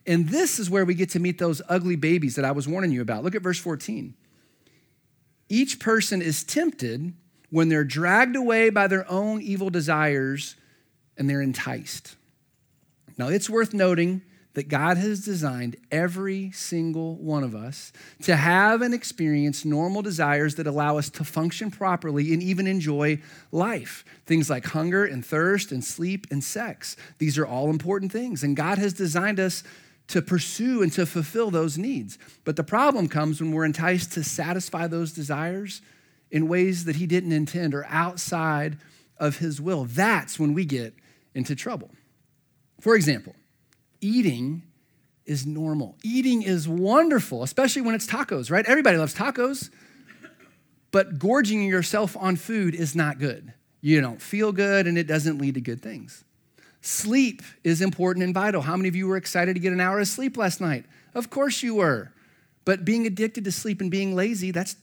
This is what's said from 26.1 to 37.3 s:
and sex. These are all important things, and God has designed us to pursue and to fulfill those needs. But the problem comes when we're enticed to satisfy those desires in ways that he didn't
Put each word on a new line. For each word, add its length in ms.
and 120
sex. 540
These 200
are 80
all 240
important 420
things, 320
and 120
God 220
has 160
designed 460
us 240
to 140
pursue 600
and 100
to 140
fulfill 440
those 280
needs. 400
But 140
the 80
problem 420
comes 320
when 140
we're 100
enticed 500
to 100
satisfy 640
those 260
desires 680
in 200
ways 340
that 140
he 100
didn't 240